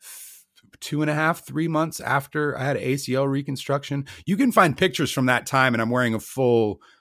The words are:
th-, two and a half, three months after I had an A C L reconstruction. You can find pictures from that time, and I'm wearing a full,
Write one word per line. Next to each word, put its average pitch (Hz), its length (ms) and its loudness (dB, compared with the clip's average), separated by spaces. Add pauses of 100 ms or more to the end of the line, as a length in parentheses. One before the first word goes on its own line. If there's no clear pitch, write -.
th-, - 800 -20
two 151 220 -4
and 151 100 0
a - 20 -2
half, 156 320 0
three 151 220 -4
months 165 320 -2
after 143 580 -2
I 131 60 -6
had 139 140 -2
an - 60 -6
A 131 120 0
C 127 200 -4
L 139 120 2
reconstruction. 139 800 -4 (180)
You 190 120 0
can 247 160 4
find 180 240 4
pictures 175 340 0
from 127 140 0
that 123 200 2
time, 131 300 2
and 113 60 0
I'm 113 80 0
wearing 120 260 2
a 107 60 -4
full, 117 600 2 (200)